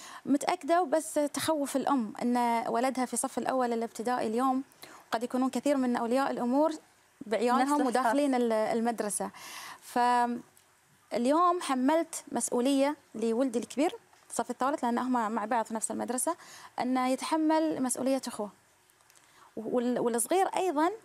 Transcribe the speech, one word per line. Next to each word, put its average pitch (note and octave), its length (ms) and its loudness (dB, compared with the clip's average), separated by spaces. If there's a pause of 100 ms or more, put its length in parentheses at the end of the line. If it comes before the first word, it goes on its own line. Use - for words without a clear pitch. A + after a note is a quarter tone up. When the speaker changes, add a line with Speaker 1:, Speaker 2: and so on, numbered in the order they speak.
(260)
Speaker 1:
متأكدة، D#4 560 2
وبس D4+ 320 0
تخوف D4 640 0
الأم B3+ 460 0
إن A#3+ 460 2
ولدها B3 380 0
في A#3+ 120 -6
صف - 200 -4
الأول B3 360 0
الابتدائي A#3 540 -2
اليوم C4 360 0 (480)
قد A3+ 120 0
يكونون B3+ 260 0
كثير C#4 280 0
من B3+ 180 2
أولياء A#3+ 360 0
الأمور B3+ 400 2 (500)
بعيالهم A#3 380 2
Speaker 2:
نفس C4+ 120 2
الحال. D4 160 2
Speaker 1:
وداخلين B3+ 480 2
ال-، A#3+ 160 2
المدرسة. A3 800 0 (500)
فاليوم A#3+ 600 2 (1200)
حملت D4 720 0
مسؤولية C4+ 640 2 (200)
لولدي A3+ 440 0
الكبير C#4 360 -2 (340)
الصف - 200 -4
الثالث، C4+ 340 -2
لأن A#3+ 140 0
هم A#3+ 340 0
مع A3 140 -4
بعض A3+ 200 0
في - 80 -12
نفس - 180 -4
المدرسة، A3+ 440 -4 (440)
أنه B3+ 280 0
يتحمل D#4 760 2
مسؤولية C4 440 0
أخوه. G#3+ 220 -8 (1080)
وال-، A#3 420 0
والصغير A#3+ 480 2
أيضا E4 420 0 (160)